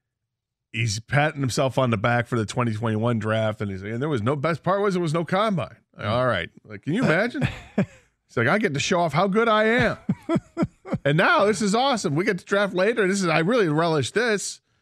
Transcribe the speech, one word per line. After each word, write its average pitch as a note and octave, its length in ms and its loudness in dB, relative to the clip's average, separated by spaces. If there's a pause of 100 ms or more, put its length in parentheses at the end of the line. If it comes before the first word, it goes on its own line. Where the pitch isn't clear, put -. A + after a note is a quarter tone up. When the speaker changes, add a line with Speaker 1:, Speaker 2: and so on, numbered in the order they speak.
(720)
Speaker 1:
he's A2+ 280 -2
patting D3 400 -2
himself C3+ 360 -2
on B2+ 140 2
the A2+ 80 0
back A#2+ 300 0
for B2 100 -2
the G#2+ 80 -2
twenty A#2 260 -2
twenty-one A2 460 -2
draft, A2 420 -2
and G2+ 100 -4
he's, F#2+ 120 -10
and A2+ 180 -6
there D3+ 80 -2
was A#2+ 140 -2
no, C3 140 0
best D#3 260 -4
part G3 180 0
was G3+ 140 0
there F3+ 80 -2
was D#3 120 -2
no E3+ 120 -2
combine. F#3+ 500 -2 (200)
Like, G#2 120 -8
all B2 180 0
right, F#2+ 240 0 (140)
like, G#2 180 -16
can C#3+ 120 -4
you B3 100 0
imagine? G3 420 0 (300)
Speaker 2:
<laughs> G3+ 100 2 (400)
Speaker 1:
It's - 100 -18
like, B2 120 2
"I F#3+ 100 4
get F#3+ 160 0
to C3+ 60 -2
show F3 180 0
off E3+ 140 0
how F#3 160 2
good A3 200 2
I G#3+ 160 4
am." A3+ 320 2 (320)
Speaker 2:
<laughs> E4 100 2 (640)
Speaker 1:
And D3 120 2
now B3+ 280 4
this G3+ 180 0
is G3 120 0
awesome. A3+ 420 0
We F3+ 80 0
get G3+ 140 0
to - 60 -14
draft G3 300 0
later. F#3 320 2
This G3 160 0
is, E3+ 60 0
I D#3+ 120 2
really G3 280 2
relish D#3 420 2
this G#3+ 500 -2 (220)